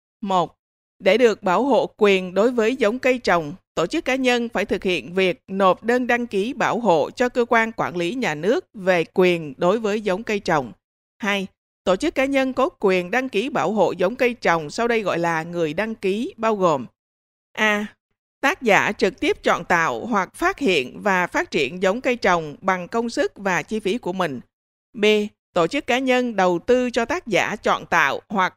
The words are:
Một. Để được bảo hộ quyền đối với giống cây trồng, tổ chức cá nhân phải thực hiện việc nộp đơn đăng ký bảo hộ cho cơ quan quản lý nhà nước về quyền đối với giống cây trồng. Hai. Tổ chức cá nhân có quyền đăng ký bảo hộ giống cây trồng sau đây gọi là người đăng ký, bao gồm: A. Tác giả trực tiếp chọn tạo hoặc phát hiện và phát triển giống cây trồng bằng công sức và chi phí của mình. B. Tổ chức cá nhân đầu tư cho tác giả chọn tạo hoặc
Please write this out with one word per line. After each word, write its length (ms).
Một. 360
Để 200
được 240
bảo 220
hộ 320
quyền 380
đối 160
với 260
giống 220
cây 200
trồng, 360
tổ 120
chức 180
cá 100
nhân 340
phải 160
thực 200
hiện 300
việc 340
nộp 360
đơn 220
đăng 200
ký 260
bảo 280
hộ 300
cho 180
cơ 200
quan 240
quản 240
lý 180
nhà 200
nước 400
về 300
quyền 420
đối 220
với 220
giống 220
cây 180
trồng. 320
Hai. 280
Tổ 120
chức 180
cá 100
nhân 280
có 160
quyền 300
đăng 180
ký 200
bảo 240
hộ 200
giống 240
cây 180
trồng 360
sau 180
đây 140
gọi 160
là 240
người 320
đăng 200
ký, 420
bao 200
gồm: 300
A. 340
Tác 220
giả 300
trực 280
tiếp 220
chọn 220
tạo 420
hoặc 280
phát 240
hiện 440
và 240
phát 240
triển 320
giống 180
cây 160
trồng 440
bằng 280
công 220
sức 260
và 260
chi 180
phí 180
của 140
mình. 280
B. 120
Tổ 120
chức 200
cá 120
nhân 380
đầu 220
tư 320
cho 140
tác 220
giả 300
chọn 300
tạo 420
hoặc 280